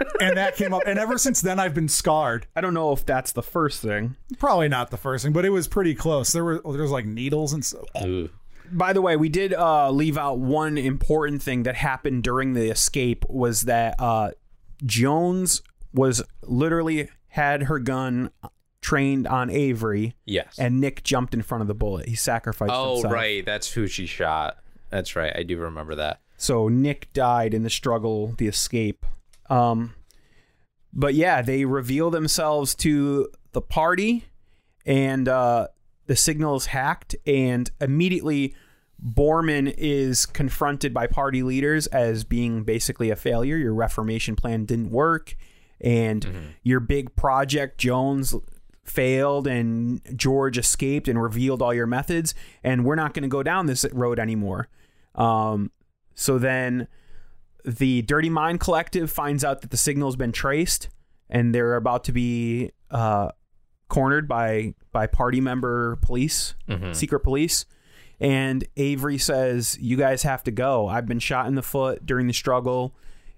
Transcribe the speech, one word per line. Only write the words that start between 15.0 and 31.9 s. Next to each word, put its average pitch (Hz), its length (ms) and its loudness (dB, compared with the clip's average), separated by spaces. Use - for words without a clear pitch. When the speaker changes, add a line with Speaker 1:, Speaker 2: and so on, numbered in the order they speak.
Speaker 2:
was 127 300 2
literally 160 640 0
had 143 360 0
her 143 160 0
gun 127 500 -2
trained 139 460 2
on 127 240 -2
Avery 113 640 0
Speaker 3:
Yes. 95 320 -4
Speaker 2:
and 127 220 2
Nick 139 220 -2
jumped 123 320 0
in 113 80 0
front 113 200 -4
of 104 60 -2
the 101 60 -2
bullet. 104 340 -4
He 113 60 -4
sacrificed 113 580 -2
Speaker 3:
Oh, 131 220 0
Speaker 2:
himself. 117 180 0
Speaker 3:
right. 107 320 0
That's 104 280 -4
who 110 160 0
she 90 180 -6
shot. 78 520 -2
That's 95 260 -4
right. 80 180 -2
I 85 80 -4
do 85 160 -4
remember 78 380 -8
that. 76 240 -4
Speaker 2:
So 113 320 0
Nick 135 440 0
died 123 400 2
in 113 120 0
the 113 60 -4
struggle, 110 680 -2
the 113 80 0
escape. 107 580 -2
Um, 117 440 2
but 139 220 0
yeah, 156 280 4
they 135 220 0
reveal 135 460 0